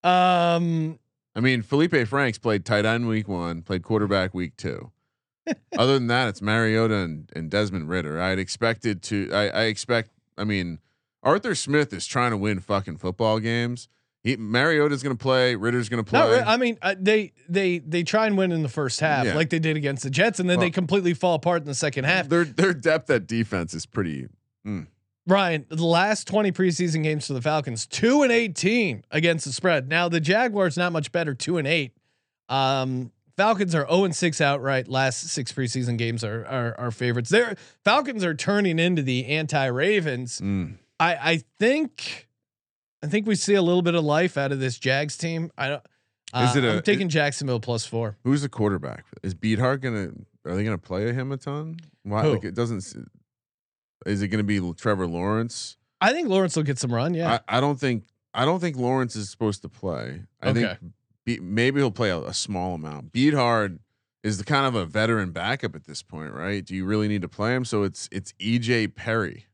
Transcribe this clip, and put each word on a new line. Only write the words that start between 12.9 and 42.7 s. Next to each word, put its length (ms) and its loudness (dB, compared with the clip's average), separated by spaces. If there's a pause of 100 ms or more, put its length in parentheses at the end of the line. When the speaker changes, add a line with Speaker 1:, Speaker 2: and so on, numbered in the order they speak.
Speaker 2:
football 420 0
games. 480 -4 (340)
He, 140 0
Mariota's 680 2
gonna 140 -2
play, 380 2
Ritter's 340 0
gonna 160 -2
play. 160 2
Speaker 1:
Not 100 6
re-, 100 6
I 180 2
mean, 240 0
uh, 160 0
they, 340 2 (160)
they, 300 0
they 240 -2
try 240 2
and 100 2
win 160 2
in 100 0
the 60 -2
first 320 -4
half, 260 2
Speaker 2:
Yeah. 80 2
Speaker 1:
like 160 2
they 80 0
did 180 0
against 260 -4
the 80 -6
Jets, 280 2
and 120 0
then 100 4
they 60 4
Speaker 2:
Well, 60 -2
Speaker 1:
completely 420 0
fall 200 2
apart 280 0
in 60 -12
the 60 -6
second 300 -2
half. 240 2
Speaker 2:
Their, 160 4
their 300 2
depth 360 0
at 160 2
defense 480 -2
is 120 -8
pretty. 420 -4 (380)
Mm. 220 -6 (380)
Speaker 1:
Ryan, 420 2
the 160 -2
last 420 2
twenty 260 2
preseason 500 0
games 240 -2
for 80 -4
the 80 -4
Falcons, 440 -2
two 360 4
and 100 4
eighteen 760 0
against 340 2
the 80 -6
spread. 340 2
Now 220 2
the 120 2
Jaguars 580 2
not 120 2
much 220 -2
better, 220 0
two 240 -2
and 100 0
eight. 240 2 (560)
Um, 640 0 (240)
Falcons 380 2
are 160 2
oh 160 4
and 100 -2
six 240 -2
outright. 480 0
Last 400 0
six 240 -6
preseason 460 -2
games 260 -2
are, 220 -6
are, 340 -4
are 100 -4
favorites. 380 -2
They're, 280 2 (280)
Falcons 400 2
are 100 0
turning 440 2
into 240 2
the 240 0
anti-Ravens. 1120 0
Speaker 2:
Mm. 380 -2 (200)
Speaker 1:
I, 160 4 (180)
I 100 0 (160)
think, 680 0 (760)